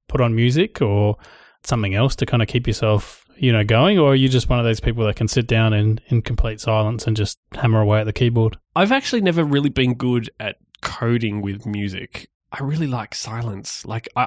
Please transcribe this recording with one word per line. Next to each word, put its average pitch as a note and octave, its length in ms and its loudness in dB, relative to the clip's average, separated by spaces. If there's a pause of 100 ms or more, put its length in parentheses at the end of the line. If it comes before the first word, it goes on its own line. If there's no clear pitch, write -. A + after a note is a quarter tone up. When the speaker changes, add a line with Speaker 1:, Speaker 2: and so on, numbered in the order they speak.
Speaker 1:
put C3+ 120 -2
on A#2 140 2
music B2+ 480 0
or G#2 340 2 (460)
something G#2 320 -2
else A#2+ 220 2
to B2+ 100 -2
kind A#2+ 160 0
of G#2 60 0
keep - 180 -2
yourself, G#2+ 580 -2 (120)
you B2+ 160 2
know, A2 100 4
going, C3 380 4
or C#3+ 120 6
are C3+ 40 6
you C3 120 4
just C3 200 2
one B2 100 2
of A#2+ 60 0
those A2+ 160 0
people A2+ 260 -2
that G#2 80 -2
can A2+ 140 -2
sit A#2+ 180 0
down A2+ 260 2
in, G#2+ 360 2
in A#2 140 2
complete A2+ 380 -2
silence A2 460 -2
and A2 100 0
just G#2 220 -4 (140)
hammer A2 280 2
away G#2+ 200 2
at G#2+ 60 -2
the G#2+ 60 -4
keyboard? A#2 440 0 (180)
Speaker 2:
I've F#3+ 180 2
actually C4 280 0
never E3+ 240 2
really C#3+ 260 0
been B2+ 240 0
good B2 340 -2 (120)
at G#2 160 -8 (260)
coding A#2 580 -2
with G2+ 260 -8
music. G2+ 640 -8 (200)
I - 140 -10
really D3+ 240 -2
like A#2+ 260 -6
silence. A2 720 -8
Like, A2+ 300 -8
I, B2 100 0